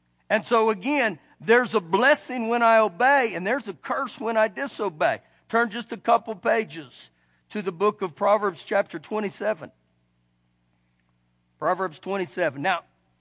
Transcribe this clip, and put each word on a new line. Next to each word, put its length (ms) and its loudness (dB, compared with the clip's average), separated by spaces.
And 160 0
so 240 4
again, 500 -2
there's 340 4
a 60 0
blessing 680 2
when 160 0
I 140 6
obey, 580 2
and 100 -6
there's 220 -2
a 60 -6
curse 460 -6
when 180 -2
I 100 4
disobey. 720 -2
Turn 200 2
just 220 -10
a 60 -8
couple 380 0
pages 760 -4
to 120 -6
the 120 -4
book 280 0
of 140 -6
Proverbs 480 2
chapter 340 -2
twenty-seven. 720 -6
Proverbs 400 -2
twenty-seven. 640 -2
Now, 220 0